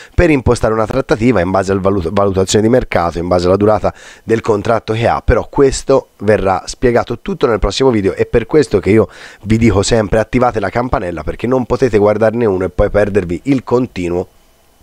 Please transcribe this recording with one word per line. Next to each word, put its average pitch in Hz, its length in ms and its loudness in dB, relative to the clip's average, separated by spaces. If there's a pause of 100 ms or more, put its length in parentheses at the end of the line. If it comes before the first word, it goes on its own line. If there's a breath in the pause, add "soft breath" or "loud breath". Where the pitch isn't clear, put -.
(140 loud breath)
per 175 160 2
impostare 120 420 0
una 110 140 0
trattativa 123 540 0
in 90 100 0
base 95 220 0
al 98 80 0
valut-, 98 300 0
valutazione 101 540 0
di 113 60 4
mercato, 87 480 0
in 87 100 -6
base 90 180 0
alla 92 100 4
durata 101 360 2 (320 loud breath)
del 113 160 0
contratto 110 540 -2
che 113 120 -2
ha, 73 140 0
però 117 300 0
questo - 580 0 (100)
verrà 95 480 0
spiegato 117 540 -2
tutto 185 260 -4
nel 110 120 2
prossimo 117 320 0
video, 95 240 0
e 113 100 -2
per 113 220 -2
questo 127 340 0
che - 100 -2
io 110 180 4 (340 loud breath)
vi 110 160 0
dico 101 240 2
sempre 110 360 0
attivate 117 400 0
la 98 120 -4
campanella, 110 520 -4
perché 80 240 -8
non 127 200 0
potete 120 320 0
guardarne 107 480 2
uno 92 180 0
e 90 60 -4
poi 104 180 0
perdervi 98 560 0
il 135 180 0
continuo 92 640 -4 (540)